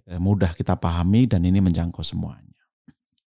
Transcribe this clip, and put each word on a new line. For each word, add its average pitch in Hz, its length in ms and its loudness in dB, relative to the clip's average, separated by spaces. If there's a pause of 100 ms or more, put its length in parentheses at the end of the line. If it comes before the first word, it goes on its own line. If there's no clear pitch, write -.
eh, 87 160 -10
mudah 95 320 2
kita - 240 -2
pahami 87 480 2
dan 90 240 2
ini 95 160 2
menjangkau 85 400 -2
semuanya. - 560 -10 (720)